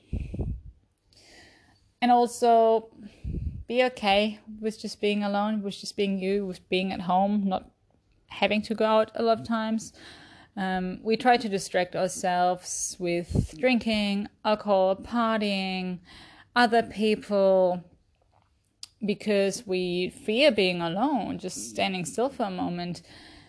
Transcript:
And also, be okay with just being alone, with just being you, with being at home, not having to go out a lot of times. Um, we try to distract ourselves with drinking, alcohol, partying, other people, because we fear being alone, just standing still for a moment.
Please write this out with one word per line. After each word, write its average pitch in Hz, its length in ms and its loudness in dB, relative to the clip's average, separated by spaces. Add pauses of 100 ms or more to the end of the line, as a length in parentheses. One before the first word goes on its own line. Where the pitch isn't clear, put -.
(2000)
And 240 80 4
also, 233 800 4 (760)
be 247 160 2
okay 214 560 0 (220)
with 220 180 -6
just - 220 -10
being 208 220 2
alone, 208 380 0
with 196 160 -6
just - 200 -14
being 196 220 0
you, 196 260 0
with 180 240 -10
being 190 240 0
at - 80 -8
home, 196 440 2
not 185 240 -2 (580)
having 208 340 -2
to 214 120 -6
go 214 120 0
out 220 300 4
a - 60 -4
lot 226 180 2
of 226 60 -12
times. 220 460 -4 (640)
Um, 185 480 -4
we 220 140 2
try 240 200 4
to 240 120 -4
distract 185 440 -2
ourselves 180 1040 -2
with 175 600 -2
drinking, 214 720 0 (160)
alcohol, 196 500 2
partying, 196 1040 -2 (560)
other 233 260 4
people, 190 1040 2 (1200)
because 196 600 -2
we 180 420 -2
fear 254 400 2
being 185 320 2
alone, 190 560 -2
just 185 320 -10
standing 196 360 -4
still 240 240 -2
for 269 140 -6
a 202 60 -4
moment. 175 520 -6 (480)